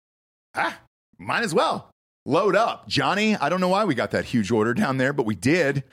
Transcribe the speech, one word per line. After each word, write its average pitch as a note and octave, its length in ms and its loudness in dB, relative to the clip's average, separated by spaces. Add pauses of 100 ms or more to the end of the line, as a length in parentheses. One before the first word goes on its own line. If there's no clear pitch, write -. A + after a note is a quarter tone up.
(540)
ah, - 240 -4 (400)
might C3 260 -4
as E3+ 120 -2
well. - 340 -2 (360)
Load F3 300 2
up. G3 320 -2
Johnny, F3 480 2
I C#3+ 140 0
don't F#3 120 -2
know F#3 80 2
why G3 160 2
we D#3+ 100 0
got A2 160 -2
that F2+ 140 0
huge A2 260 0
order A2+ 240 2
down C3 220 0
there, C3 160 2
but C#3+ 120 -2
we A2 80 -2
did. C#3 600 0